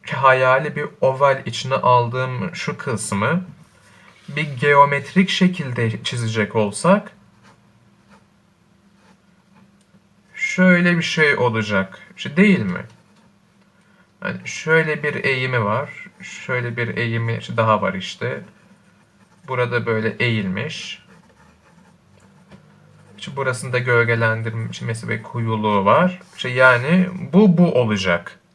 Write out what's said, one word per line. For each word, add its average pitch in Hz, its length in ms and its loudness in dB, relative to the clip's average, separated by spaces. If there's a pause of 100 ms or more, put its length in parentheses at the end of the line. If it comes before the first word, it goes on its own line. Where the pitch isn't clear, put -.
şey - 120 -8
hayali 131 580 4
bir 147 100 -4 (160)
oval 135 440 2
içine 131 300 -6
aldığım 123 800 0
şu - 220 -8
kısmı 123 680 -2 (840)
bir 147 180 -6 (140)
geometrik 143 680 4
şekilde 127 760 0
çizecek 113 520 -4
olsak 139 560 0 (3250)
şöyle 180 640 4
bir 160 60 -2
şey 147 340 2
olacak. 104 600 -2 (160)
Şey 147 220 -6
değil 190 220 4
mi? 90 220 -4 (1400)
Yani - 220 -6
şöyle 156 580 -2
bir 143 200 -4
eğimi 127 420 -2
var. 117 240 -2 (320)
Şöyle 120 560 -6
bir 117 200 -4
eğimi 113 420 -4 (180)
daha 110 240 2
var 95 120 -2
işte. 120 480 -8 (1040)
Burada 123 380 -2
böyle 110 240 -2
eğilmiş. 107 920 -4 (2250)
İşte - 180 -16
burasında 127 440 -4
gölgelendirmesi 113 1300 -2
ve 113 140 -6
koyuluğu 107 640 -2
var. 170 340 4 (160)
İşte 127 140 -8
yani 131 600 4 (240)
bu, 185 240 6
bu 170 160 4
olacak. 95 640 0 (160)